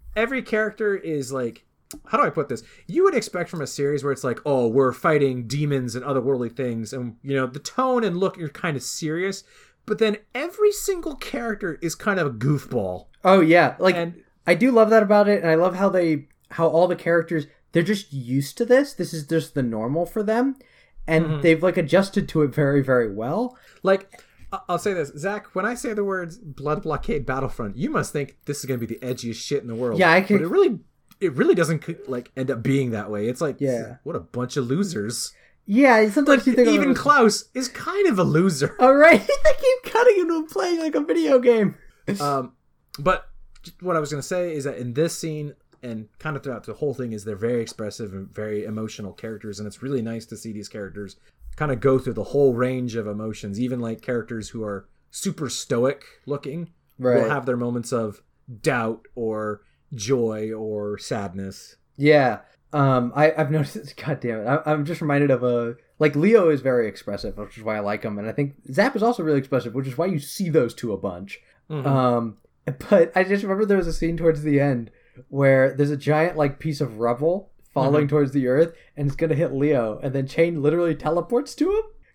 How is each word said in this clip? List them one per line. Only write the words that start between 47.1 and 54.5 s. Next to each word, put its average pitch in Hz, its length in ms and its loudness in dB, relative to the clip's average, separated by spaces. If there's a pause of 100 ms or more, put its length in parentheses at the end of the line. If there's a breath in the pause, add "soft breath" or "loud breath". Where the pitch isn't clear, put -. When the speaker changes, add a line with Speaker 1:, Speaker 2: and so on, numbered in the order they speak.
Speaker 1:
is 104 120 -10
they're 107 120 -8
very 117 260 -2
expressive 107 500 -10
and 98 200 -12
very 107 320 -6
emotional 107 480 -8
characters, 104 460 -12
and 107 80 -10
it's - 160 -14
really 131 200 -4
nice 113 240 -8
to 110 100 -14
see 113 160 -14
these 101 160 -12
characters 98 480 -12 (400)
kind 147 140 -2
of 117 100 -2
go 131 180 4
through 127 160 -4
the 101 100 -6
whole 139 300 4
range 123 420 -2
of 107 100 -6
emotions. 104 540 -8
Even, 123 200 -2
like, 113 200 -6
characters 113 500 -6